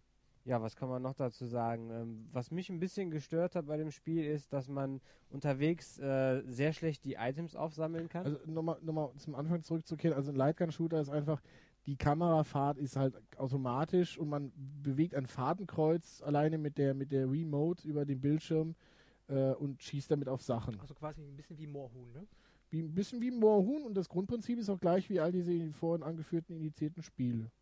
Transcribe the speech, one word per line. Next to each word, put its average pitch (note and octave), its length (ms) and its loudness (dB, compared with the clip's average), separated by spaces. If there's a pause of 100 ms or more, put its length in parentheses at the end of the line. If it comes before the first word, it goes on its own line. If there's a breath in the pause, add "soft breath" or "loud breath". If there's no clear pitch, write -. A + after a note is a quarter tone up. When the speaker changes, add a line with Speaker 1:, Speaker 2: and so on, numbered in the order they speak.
(440)
Speaker 1:
ja, B2 180 0
was A2 140 -6
kann C3 140 -6
man B2+ 120 -4
noch C3 140 -4
dazu B2+ 300 -4
sagen? A#2 440 -2
Ähm, A2+ 420 -8
was B2 200 -4
mich F3+ 180 -4
ein F3 100 -6
bisschen F#3 300 -2
gestört D#3+ 460 -2
hat E3+ 100 -2
bei D3+ 120 -4
dem D#3 120 -2
Spiel D#3+ 360 -2
ist, D3 280 -4
dass C3+ 140 -2
man C3+ 340 -4 (280 soft breath)
unterwegs, D3 680 0
äh, C3+ 480 2
sehr C3 280 0
schlecht D#3+ 300 -4
die C3+ 120 -4
Items C#3 400 -4
aufsammeln D#3+ 540 -4
kann. F3 160 -4
Speaker 2:
Also D3 200 -2
nochmal, D#3+ 360 -2
nochmal D#3 360 -2
zum - 160 -10
Anfang D#3+ 300 0
zurückzukehren. E3 520 0
Also C#3 160 -2
ein C#3 40 -2
Lightgun-Shooter D#3+ 640 2
ist C#3+ 100 0
einfach, D3 320 0 (460 loud breath)
die C#3 100 -4
Kamerafahrt D3 840 4
ist C#3 160 -4
halt C3+ 200 2 (220)
automatisch C3+ 800 0
und D#3+ 120 -2
man C#3+ 260 -4
bewegt C#3+ 580 0
ein C3+ 140 -2
Fadenkreuz D#3+ 960 0
alleine D3+ 340 4
mit D3 220 -2
der, C#3 160 4
mit C3+ 160 -4
der C3+ 180 2
Remote D#3 580 0
über D3 180 0
den C3+ 160 -2
Bildschirm, D#3 540 2 (520 soft breath)
äh, C3+ 260 4
und C#3 280 -4
schießt - 300 -6
damit C#3 180 2
auf C3 120 -2
Sachen. A#2 380 -2
Speaker 3:
Also - 140 -16
quasi D3+ 280 -12
ein C#3+ 140 -16
bisschen D3+ 220 -16
wie D3+ 100 -12
Moorhuhn, B2+ 440 -12
ne? E3 160 -16 (440 soft breath)
Speaker 2:
Wie, D#3+ 100 -2
ein D#3 140 -6
bisschen G#3 260 -2
wie B3 80 2
Moorhuhn A3 540 6
und A3+ 120 -6
das F#3+ 140 -2
Grundprinzip A#3 480 -2
ist G#3+ 120 -4
auch F#3+ 100 0
gleich F3+ 320 4
wie F#3 80 4
all D#3+ 120 4
diese E3+ 420 2
vorhin E3 300 0
angeführten E3 520 -4
indizierten D#3 480 -4
Spiele. A#2 480 -2 (100)